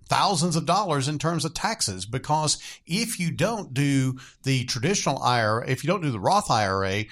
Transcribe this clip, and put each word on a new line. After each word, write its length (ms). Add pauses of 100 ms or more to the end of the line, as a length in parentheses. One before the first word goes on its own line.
thousands 480
of 100
dollars 420
in 100
terms 260
of 100
taxes, 520
because 520 (280)
if 340
you 100
don't 440
do 440 (260)
the 200
traditional 580
I 200
R 200
A, 60
if 160
you 40
don't 140
do 80
the 100
Roth 300
I 160
R 180
A, 260